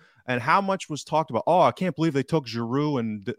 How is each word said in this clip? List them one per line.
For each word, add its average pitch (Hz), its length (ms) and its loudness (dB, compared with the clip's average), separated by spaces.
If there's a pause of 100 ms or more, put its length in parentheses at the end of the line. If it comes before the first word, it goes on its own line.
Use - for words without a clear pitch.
(280)
and 123 140 0
how 160 200 4
much 190 280 -4
was 147 140 -8
talked 156 280 -2
about, 113 160 0
"Oh, 175 140 6
I 131 100 6
can't 180 240 -4
believe 160 180 0
they 135 100 2
took 156 220 0
Giroud 120 540 -2
and, 107 400 -6